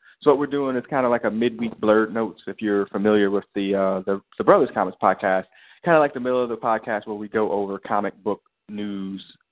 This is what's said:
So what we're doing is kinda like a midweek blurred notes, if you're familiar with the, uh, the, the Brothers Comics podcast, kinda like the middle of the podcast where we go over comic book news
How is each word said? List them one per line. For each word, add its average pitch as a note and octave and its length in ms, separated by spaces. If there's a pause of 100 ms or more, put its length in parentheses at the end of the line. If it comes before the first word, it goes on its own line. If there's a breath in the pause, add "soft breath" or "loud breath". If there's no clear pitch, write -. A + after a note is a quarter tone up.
(200 soft breath)
So D3 100
what C#3 80
we're C#3+ 80
doing C3+ 300
is B2 140
kinda C3 180
like A#2+ 160
a A2 60
midweek A#2 500
blurred A2 320
notes, A2 340
if G2 140
you're G2+ 280
familiar G#2 420
with G2+ 140 (100)
the, G2 200
uh, F#2+ 260
the, G2 200 (160)
the G#2 80
Brothers - 300
Comics F#2+ 280
podcast, F#2+ 440 (380 soft breath)
kinda E3+ 140
like C#3+ 160
the B2+ 60
middle B2+ 200
of A#2+ 100
the A2+ 60
podcast A2 500
where A2 100
we G#2 120
go G#2+ 220
over G2 300
comic G#2 420
book G2+ 200 (260)
news G2+ 560 (280)